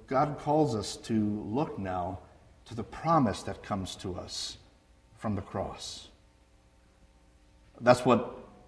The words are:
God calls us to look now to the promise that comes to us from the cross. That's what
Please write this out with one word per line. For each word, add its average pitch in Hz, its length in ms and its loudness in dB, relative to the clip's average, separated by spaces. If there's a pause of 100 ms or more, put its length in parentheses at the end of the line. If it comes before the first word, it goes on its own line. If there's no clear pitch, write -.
God 143 320 2
calls 147 360 2
us 101 220 -4
to - 160 -6
look 107 640 0
now 92 400 -4 (480)
to - 80 -16
the 113 100 -6
promise 147 600 2
that 98 180 -8
comes 95 360 -4
to 92 180 -6
us - 420 -8 (580)
from 107 200 -4
the 95 80 -4
cross. - 640 -8 (1700)
That's 120 240 8
what - 320 4 (320)